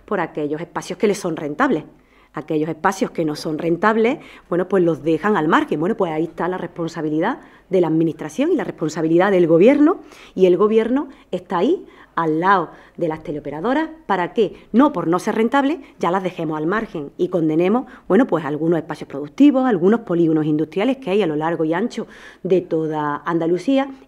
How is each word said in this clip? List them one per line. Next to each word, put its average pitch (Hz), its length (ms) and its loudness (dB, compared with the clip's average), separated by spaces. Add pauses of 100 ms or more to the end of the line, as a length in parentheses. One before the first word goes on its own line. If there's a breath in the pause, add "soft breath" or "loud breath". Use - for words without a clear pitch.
por 196 140 -2
aquellos 151 420 -4
espacios 165 360 -10
que 226 80 2
les 190 120 0
son 165 180 -4
rentables. 160 480 -2 (480 soft breath)
Aquellos 156 360 -4
espacios 185 440 -2
que 170 120 -2
no 151 100 -2
son 156 220 -6
rentables, 214 600 0 (320 loud breath)
bueno, 180 180 -2
pues 190 160 2
los 156 180 0
dejan 165 360 0
al 156 100 0
margen. 196 320 0
Bueno, 196 160 -2
pues 175 160 -2
ahí 156 120 -2
está 165 240 -4
la 185 100 -4
responsabilidad 165 840 -4 (300 loud breath)
de 185 100 2
la 170 60 2
administración 160 680 0
y 320 40 2
la 196 80 -2
responsabilidad 165 680 0
del 180 160 4
gobierno, 262 540 6 (340 loud breath)
y 185 100 2
el 180 140 6
gobierno 220 500 2 (220 loud breath)
está 180 260 -6
ahí, 247 300 0 (280 loud breath)
al 160 260 0
lado 180 300 2 (280 loud breath)
de 160 100 -4
las 160 140 -6
teleoperadoras, 165 680 -4 (160)
¿para 180 300 -2
qué? 196 380 -2
No 277 200 4
por 165 140 -4
no 170 120 2
ser 208 160 -2
rentables, 269 440 0 (200 loud breath)
ya 175 120 -2
las 185 120 0
dejemos 160 360 -6
al 156 80 -4
margen 180 500 -4
y 175 120 -2
condenemos, 175 580 0 (200 loud breath)
bueno, 247 200 0
pues 165 180 -2
algunos 156 340 0
espacios 151 300 -8
productivos, 247 560 2
algunos 214 360 2
polígonos 165 440 2
industriales 160 540 -2
que 185 120 -8
hay 202 120 2
a 175 40 0
lo 151 100 -2
largo 160 280 -2
y 156 80 0
ancho 208 340 -4 (360 loud breath)
de 180 180 2
toda 156 640 -2
Andalucía, 175 640 0 (180)